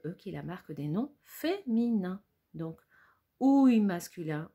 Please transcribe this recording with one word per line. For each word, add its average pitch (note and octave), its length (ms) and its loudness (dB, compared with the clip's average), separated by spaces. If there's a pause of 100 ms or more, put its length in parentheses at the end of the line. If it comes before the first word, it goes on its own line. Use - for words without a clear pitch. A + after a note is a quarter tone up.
E D#3+ 80 -8
qui - 160 -14
est E3+ 40 -10
la D3 100 -10
marque E3 280 -12
des C#3+ 160 -8
noms G#3 260 -4 (100)
féminins. A#3 1000 -2 (300)
Donc, D#3+ 260 -10 (600)
ouille C4+ 420 6
masculin, E3+ 720 -4